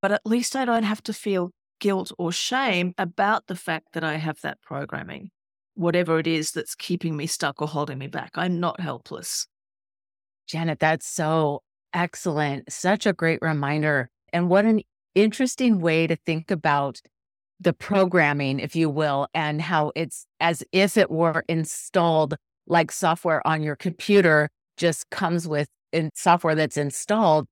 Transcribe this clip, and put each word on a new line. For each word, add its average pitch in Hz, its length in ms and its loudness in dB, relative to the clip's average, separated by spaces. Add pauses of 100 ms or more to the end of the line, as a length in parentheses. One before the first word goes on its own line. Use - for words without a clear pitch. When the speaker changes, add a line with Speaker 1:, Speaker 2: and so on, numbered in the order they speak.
Speaker 1:
But 196 100 0
at - 140 -2
least 233 300 -2
I 262 100 -2
don't 233 180 2
have 214 200 -2
to 220 100 -8
feel 185 380 -2 (280)
guilt 190 380 0
or 170 140 -2
shame 185 680 0
about 196 500 0
the 185 80 -8
fact - 380 -8
that 165 100 -4
I 156 120 -2
have 156 260 -6
that - 200 -8
programming, - 680 -10 (460)
whatever 170 440 0
it 160 80 -2
is 156 240 -2
that's - 240 -8
keeping 175 400 -4
me 147 120 -6
stuck - 340 -4
or 151 60 -4
holding 147 300 -6
me 139 100 -10
back. - 280 -10
I'm 175 240 -2
not 175 200 -4
helpless. - 680 -8 (1000)
Speaker 2:
Janet, 160 320 -4
that's 160 280 0
so 156 540 0 (320)
excellent. 151 760 -4
Such 196 340 -2
a 202 80 2
great 165 280 -2
reminder. 151 680 0 (220)
And 175 180 0
what 196 160 6
an 220 160 4 (340)
interesting 220 640 2
way 165 280 2
to 165 80 2
think 160 360 -4
about 143 500 0 (580)
the 165 140 2
programming, 147 840 2
if 143 160 -8
you 160 140 2
will, 143 440 0
and 151 280 -2
how 156 340 0
it's - 300 -8 (140)
as 170 320 0
if 190 240 2
it 202 140 4
were 160 380 0
installed 160 880 0 (320)
like 165 240 2
software 165 560 0
on 156 160 0
your 151 120 -4
computer, 165 760 4 (260)
just - 340 0
comes 170 380 -2
with 147 220 -2 (220)
in 160 220 0
software 175 400 4
that's 156 240 0
installed. 156 760 2